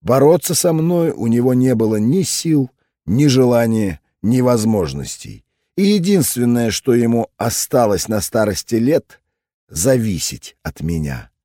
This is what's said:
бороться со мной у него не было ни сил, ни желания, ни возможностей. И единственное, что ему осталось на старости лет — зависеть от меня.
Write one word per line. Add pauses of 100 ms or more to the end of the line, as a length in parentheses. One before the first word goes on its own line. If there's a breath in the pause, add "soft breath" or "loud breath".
бороться
со
мной
у
него
не
было
ни
сил, (360)
ни
желания, (220)
ни
возможностей. (320)
И
единственное,
что
ему
осталось
на
старости
лет — (480)
зависеть
от
меня. (140)